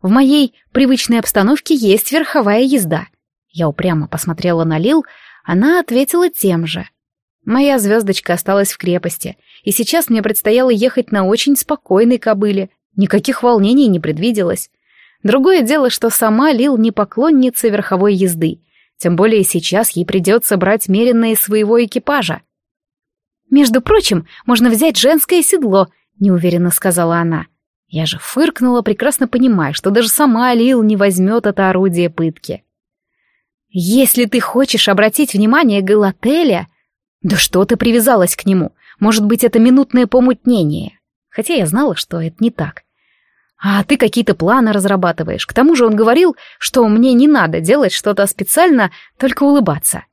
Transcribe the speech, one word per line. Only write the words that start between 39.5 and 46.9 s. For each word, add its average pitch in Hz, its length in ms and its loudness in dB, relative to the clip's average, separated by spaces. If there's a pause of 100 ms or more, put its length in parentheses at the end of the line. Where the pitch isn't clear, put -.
минутное 247 480 4
помутнение?» 240 960 0 (280)
Хотя 226 260 -6
я 208 120 0
знала, 208 300 -2
что - 240 -8
это 165 200 -8
не 226 100 2
так. - 320 -10 (800)
«А 196 220 0
ты - 140 0
какие-то 226 360 0
планы 220 380 0
разрабатываешь. 185 760 -2
К - 60 -18
тому 302 240 2
же 240 100 2
он 214 80 2
говорил, 247 400 2 (240)
что 247 300 0
мне 233 240 2